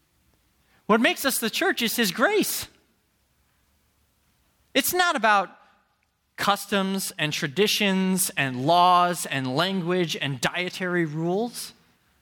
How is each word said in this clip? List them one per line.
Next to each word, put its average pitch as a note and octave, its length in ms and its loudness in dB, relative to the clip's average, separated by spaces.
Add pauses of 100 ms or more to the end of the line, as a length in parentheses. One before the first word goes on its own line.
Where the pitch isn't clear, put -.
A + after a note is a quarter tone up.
(840)
What A3 160 4
makes D#4+ 240 0
us B3+ 140 0
the A3+ 100 -2
church F4+ 320 0
is A3+ 140 -2
his A3 160 2
grace." E4 560 0 (2000)
It's C#4 180 0
not F4 220 0
about G#3 420 2 (800)
customs G3 840 -2
and D3+ 140 -2
traditions F#3+ 1040 0
and C3 300 -2
laws F3 600 4
and C3 300 -4
language F3 640 0
and C#3+ 220 -4
dietary F3 640 -2
rules. F3 680 -4 (500)